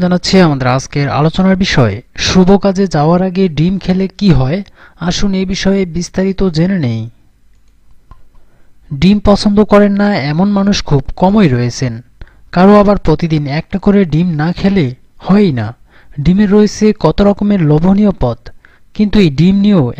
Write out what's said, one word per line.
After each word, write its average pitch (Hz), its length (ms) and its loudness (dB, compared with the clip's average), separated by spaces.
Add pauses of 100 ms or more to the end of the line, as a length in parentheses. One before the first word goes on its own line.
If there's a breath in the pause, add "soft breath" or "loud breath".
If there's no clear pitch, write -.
জানাচ্ছি। 180 320 0 (120)
আমাদের 131 300 -2
আজকের 143 300 -6 (120)
আলোচনার 185 460 0
বিষয়, 113 300 0 (320)
শুভ 185 220 2 (160)
কাজে 196 200 0 (100)
যাওয়ার 160 340 2
আগে 185 160 -2 (140)
ডিম 180 160 0 (100)
খেলে 185 220 -2 (120)
কি 208 100 0 (100)
হয়? 131 200 -2 (500 soft breath)
আসুন 196 220 -2 (100)
এই 190 120 -4
বিষয়ে 196 280 0 (160)
বিস্তারিত 190 440 -4 (160)
জেনে 185 300 0
নেই। 113 140 -4 (2000)
ডিম 196 180 4 (100)
পছন্দ 202 300 2 (140)
করেন 202 280 4
না 208 80 0 (240)
এমন 180 160 0 (100)
মানুষ 196 180 0 (120)
খুব 139 140 0 (180)
কমই 190 340 2
রয়েছেন। 120 380 -4 (640 soft breath)
কারো 190 180 6 (100)
আবার 202 140 2 (100)
প্রতিদিন 156 360 0 (160)
একটা 175 260 -6
করে 202 160 2 (120)
ডিম 170 160 0 (120)
না 156 80 -2 (120)
খেলে 196 260 0 (400)
হয়ই 196 340 2
না। 107 60 -6 (580 soft breath)
ডিমে 196 300 2
রয়েছে 208 320 2 (180)
কত 156 140 0 (100)
রকমের 202 320 -2 (100)
লোভনীয় 190 420 2 (100)
পদ, 120 160 -2 (580 soft breath)
কিন্তু 208 280 0
এই 160 140 2
ডিম 185 260 2
নিয়েও 196 200 2 (160)